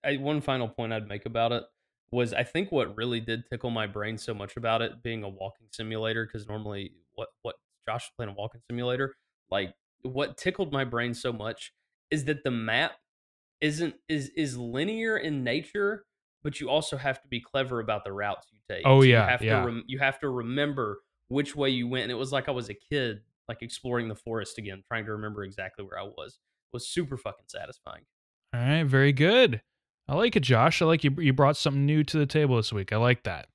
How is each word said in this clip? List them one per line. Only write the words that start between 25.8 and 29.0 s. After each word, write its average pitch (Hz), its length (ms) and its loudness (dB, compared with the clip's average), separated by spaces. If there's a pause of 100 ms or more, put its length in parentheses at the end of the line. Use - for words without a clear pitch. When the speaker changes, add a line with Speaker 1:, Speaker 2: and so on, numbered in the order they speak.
Speaker 1:
where 95 140 -12
I 95 60 -8
was. 87 300 -14
It - 420 -20
was 120 120 -8
super 139 280 -4
fucking - 320 -12
satisfying. - 560 -14 (500)
Speaker 2:
All 120 60 -4
right, 151 240 2
very 139 280 6